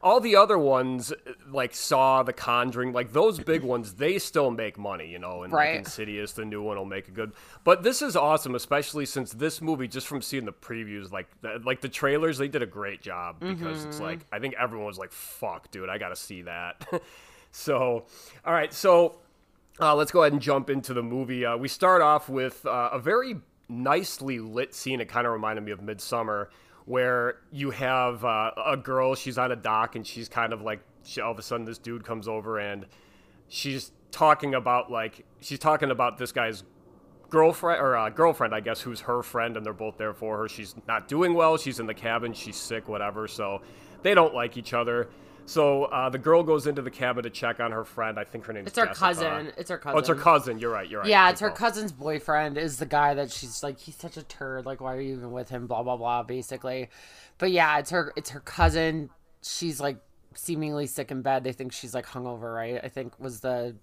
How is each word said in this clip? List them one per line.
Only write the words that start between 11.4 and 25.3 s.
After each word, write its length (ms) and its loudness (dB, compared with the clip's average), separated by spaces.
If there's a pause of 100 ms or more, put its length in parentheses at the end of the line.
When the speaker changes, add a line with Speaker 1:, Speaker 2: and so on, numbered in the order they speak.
Speaker 1:
the, 240 -8
like, 160 -2
the 80 -6
trailers, 480 2
they 100 -2
did 140 -2
a 60 -2
great 340 -8
job 400 -8
because 440 -6
it's 120 -10
Speaker 2:
Mm-hmm. 80 -8
Speaker 1:
like, 140 -8 (120)
I 80 -6
think 180 -6
everyone 300 -2
was 120 -10
like, 120 -10
"Fuck, 600 -10
dude, 180 -8
I 80 -4
gotta 180 -8
see 280 -14
that." 480 -10
<laughs> 100 -4 (500)
So, 540 0 (400)
all 80 2
right, 180 2
so, 440 6 (680)
uh, 140 8
let's 160 2
go 100 8
ahead 120 8
and 80 2
jump 280 2
into 240 -2
the 80 0
movie. 460 -4
Uh, 100 0
we 100 -4
start 360 6
off 260 6
with, 340 -2
uh, 300 0
a 60 -2
very 380 0 (300)
nicely 680 0
lit 380 -6
scene. 260 -4
It 100 -6
kinda 200 0